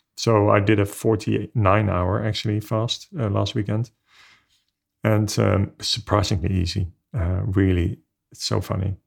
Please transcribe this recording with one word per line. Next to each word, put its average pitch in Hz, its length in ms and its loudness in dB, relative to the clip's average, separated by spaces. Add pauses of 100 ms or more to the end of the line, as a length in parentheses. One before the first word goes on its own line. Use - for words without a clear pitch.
(160)
So 107 340 4
I 107 100 6
did 104 200 2
a 104 60 4
forty-nine 107 1040 0
hour, 92 340 0
actually, 107 360 -2
fast, 113 480 -4 (120)
uh, 110 100 -2
last 104 260 -2
weekend. 110 340 -4 (1120)
And, 107 360 2
um, 98 400 2
surprisingly 95 840 -2
easy, 87 260 -4 (260)
uh, 92 320 -2
really, 95 520 0 (340)
it's - 140 -14
so 104 160 -2
funny. 95 340 -4 (120)